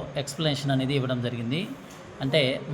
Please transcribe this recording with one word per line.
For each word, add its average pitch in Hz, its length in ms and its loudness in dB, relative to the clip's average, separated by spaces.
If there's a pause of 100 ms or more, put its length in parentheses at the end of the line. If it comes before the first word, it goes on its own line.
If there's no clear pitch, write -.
(220)
ఎక్స్‌ప్లనేషన్ 143 520 0
అనేది 131 240 2
ఇవ్వడం 127 280 0
జరిగింది. 120 340 -2 (640)
అంటే 143 180 6 (320)